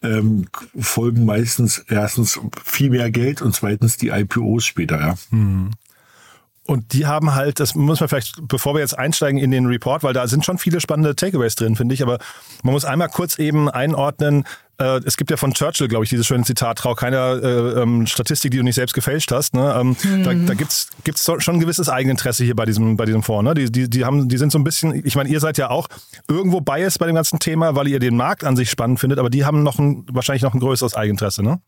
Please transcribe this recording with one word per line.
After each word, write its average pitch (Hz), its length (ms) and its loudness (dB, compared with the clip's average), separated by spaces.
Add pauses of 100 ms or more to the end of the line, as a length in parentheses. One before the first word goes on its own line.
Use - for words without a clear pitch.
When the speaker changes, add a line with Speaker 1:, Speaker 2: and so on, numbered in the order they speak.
Speaker 1:
ähm, 110 460 2 (320)
folgen 117 460 2
meistens 110 640 0
erstens 107 500 0 (240)
viel - 260 0
mehr 120 220 2
Geld 120 300 0
und 107 120 0
zweitens 107 440 0
die 113 140 -2
I 101 120 0
P 110 160 -2
Os 113 260 0
später, 80 320 -2
ja. 78 180 0 (160)
Speaker 2:
Hm. 98 400 0 (920)
Und 123 300 -4
die 143 140 0
haben 151 260 0
halt, 139 260 0
das 131 140 0
muss 147 260 2
man 156 80 0
vielleicht, 139 400 -4
bevor 143 280 -2
wir 151 60 2
jetzt - 160 -4
einsteigen 139 440 0
in 135 80 2
den 127 160 2
Report, 123 380 0
weil 131 100 0
da 123 140 0
sind 135 180 0
schon 180 140 -2
viele 175 200 0
spannende 151 360 0
Takeaways 151 400 0
drin, 110 200 0
finde 123 200 0
ich, 131 80 -2
aber 120 160 0 (420)
man 127 100 0
muss 143 140 0
einmal 151 240 -2
kurz - 300 -4
eben 151 280 2
einordnen, 143 760 0 (320)
äh, 131 260 0
es - 140 -2
gibt 151 140 -2
ja 151 60 0
von 135 160 0
Churchill, 147 340 -2
glaub 110 160 0
ich, 110 60 -2
dieses 117 180 0
schöne 123 160 2
Zitat, 117 340 -2
„Trau 123 160 -2
keiner, 127 500 0
äh, 123 380 2
ähm, 117 240 2
Statistik, 127 460 -2
die 131 60 0
du 127 60 2
nicht 123 120 2
selbst 127 180 -2
gefälscht 143 380 -2
hast“, 127 240 0
ne? 131 220 2
Ähm, 127 260 2
Speaker 3:
Mhm. 196 200 2
Speaker 2:
da, 180 100 2
da 175 200 2
gibt's, - 380 -4 (120)
gibt's - 220 -2
so, 165 140 0
schon 170 160 0
ein 165 60 4
gewisses 165 280 0
Eigeninteresse 131 560 0
hier 120 100 2
bei 113 100 0
diesem, 110 300 2
bei 113 100 0
diesem 110 180 2
Fonds, 107 200 0
ne? 151 120 2
Die, 131 160 0
die, 127 180 0
die 123 160 0
haben, 135 240 2
die 127 80 0
sind 139 140 2
so 156 80 2
ein 139 40 4
bisschen, 151 420 -2
ich 123 100 0
meine, 139 140 0
ihr 151 100 0
seid 151 180 -2
ja 131 140 -2
auch 143 160 -2 (420)
irgendwo 180 320 2
biased 160 380 -2
bei 170 80 0
dem 165 80 0
ganzen 160 240 0
Thema, 160 360 0
weil 143 120 0
ihr 135 120 0
den 120 160 2
Markt 143 300 0
an 131 100 2
sich 123 140 0
spannend 120 300 0
findet, 135 180 2
aber 123 140 0
die 139 140 2
haben 151 180 2
noch 147 160 0
ein, 143 320 0
wahrscheinlich 127 320 -2
noch 127 100 0
ein 131 60 2
größeres 127 340 0
Eigeninteresse, 104 480 -2
ne? 139 260 2